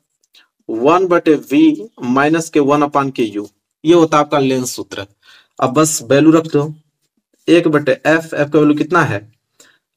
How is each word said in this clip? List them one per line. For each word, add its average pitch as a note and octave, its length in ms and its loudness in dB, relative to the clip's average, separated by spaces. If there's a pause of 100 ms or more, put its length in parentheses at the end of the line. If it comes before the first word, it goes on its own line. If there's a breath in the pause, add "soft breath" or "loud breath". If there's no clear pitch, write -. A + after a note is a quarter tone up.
(680 soft breath)
वन D3 380 0
बटे E3+ 260 2 (100)
वी C#3+ 460 0 (120)
minus C#3+ 480 0
के D#3 120 0
वन C#3+ 200 2
अपान C#3 300 -2
के C3 120 -4
यू, G#2 240 -8 (360)
ये D#3+ 100 4
होता D#3+ 240 4
है D3 60 2
आपका D3 160 -2
lens C3 320 -2
सूत्र। - 340 -12 (540 soft breath)
अब B2+ 140 -2
बस D#3 300 0
value C#3 280 4
रख D#3+ 160 2
दो, D3 260 -4 (720)
एक E3 200 4
बटे D3 240 0
एफ, D#3+ 420 -2
एफ C#3+ 160 -4
का D#3 100 0
वैल्यू D3 160 2
कितना D3+ 280 -2
है? G#2+ 280 -6 (640 soft breath)